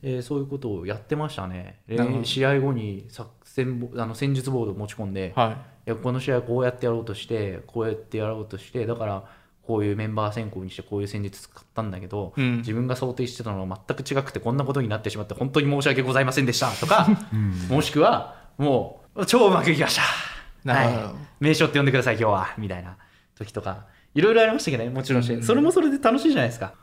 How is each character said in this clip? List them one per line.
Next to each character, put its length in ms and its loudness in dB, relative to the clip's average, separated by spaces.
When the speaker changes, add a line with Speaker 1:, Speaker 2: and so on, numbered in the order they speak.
Speaker 1:
え 180 -4
ー、 20 -8
そ 140 -4
う 20 0
い 40 -2
う 40 -4
こ 120 -6
と 140 -4
を 140 -6
や 80 -4
っ 60 -10
て 160 -4
ま 120 -4
し 80 -10
た 120 -6
ね。 400 -12
Speaker 2:
な 80 -4
る 80 2
ほ 60 -2
ど。 80 -2
Speaker 1:
練-、 60 -4
試 220 0
合 140 4
後 120 0
に 360 -6
さ-、 180 -16
戦 360 -4
法-、 200 -8
あ 60 -2
の、 80 -8
戦 200 0
術 160 -2
ボ 120 0
ー 40 -2
ド 60 -4
を 40 -6
持 100 -6
ち 80 -12
込 120 -6
ん 60 -6
で、 220 -4
Speaker 2:
は 160 2
い。 400 -12
Speaker 1:
「い 20 0
や、 40 -2
こ 160 -2
の 80 -2
試 120 -2
合 80 2
こ 180 -2
う 60 2
や 60 2
っ 80 -12
て 80 -2
や 60 2
ろ 80 -2
う 40 -8
と 100 -6
し 120 -12
て、 400 -4
こ 140 -6
う 60 0
や 60 -2
っ 40 -4
て 220 -8
や 100 -2
ろ 100 -6
う 80 -10
と 100 -12
し 160 -16
て、 140 -4
だ 80 -2
か 100 -6
ら 200 -4
こ 120 0
う 60 2
い 80 2
う 40 -2
メ 100 -2
ン 80 -4
バ 160 0
ー 40 -10
選 160 -6
考 140 -10
に 60 -10
し 60 -16
て 60 -12
こ 160 -4
う 40 0
い 20 -2
う 40 -6
戦 140 -6
術 200 -8
使 180 -20
っ 40 -20
た 80 -4
ん 80 -4
だ 100 -8
け 80 -12
ど、 280 -6
Speaker 2:
う 60 0
ん。 160 0
Speaker 1:
自 140 -6
分 140 -2
が 100 -2
想 160 -4
定 140 -4
し 100 -10
て 80 -12
た 60 -6
の 180 -6
は 200 -10
全 80 -2
く 120 -8
違 60 -2
く 80 -12
て 80 -4
こ 120 -2
ん 40 0
な 80 0
こ 80 -2
と 80 0
に 80 0
な 100 -2
っ 40 -8
て 80 -2
し 80 -8
ま 60 -6
っ 20 -12
て 80 -8
本 160 -2
当 100 2
に 100 2
申 120 0
し 40 2
訳 160 2
ご 100 0
ざ 80 4
い 40 4
ま 80 0
せ 80 2
ん 60 4
で 60 2
し 80 0
た」 100 0
と 60 0
か、 220 6
Speaker 3:
<laughs> 160 -8
う 20 2
ん。 140 2
Speaker 1:
も 140 2
し 80 -2
く 100 2
は、 560 2
も 460 0
う、 100 -2
「超 220 8
う 20 8
ま 120 4
く 80 4
い 60 4
き 60 2
ま 60 0
し 80 0
た。 60 2
Speaker 2:
な 200 4
る 60 4
ほ 60 0
ど。 100 -4
Speaker 1:
は 40 -8
い。 40 -12
名 140 4
将 120 4
っ 40 0
て 80 2
呼 40 6
ん 40 6
で 60 4
く 40 4
だ 80 4
さ 80 2
い、 20 2
今 160 2
日 20 4
は」 240 0
み 120 -6
た 100 -6
い 60 -12
な 120 -16
時 180 -12
と 80 -6
か、 260 -10
い 100 2
ろ 100 6
い 20 4
ろ 80 8
あ 40 6
り 60 2
ま 60 0
し 60 -4
た 80 0
け 40 -2
ど 60 -2
ね、 80 -4
も 140 -4
ち 80 0
ろ 80 6
ん 20 0
し 60 0
て。 60 0
Speaker 2:
う 40 -4
ん。 40 -4
Speaker 1:
そ 120 4
れ 60 4
も 100 6
そ 100 4
れ 100 4
で 80 0
楽 200 4
し 60 -4
い 60 6
じ 40 4
ゃ 40 2
な 80 2
い 20 0
で 60 -4
す 40 -14
か。 240 -8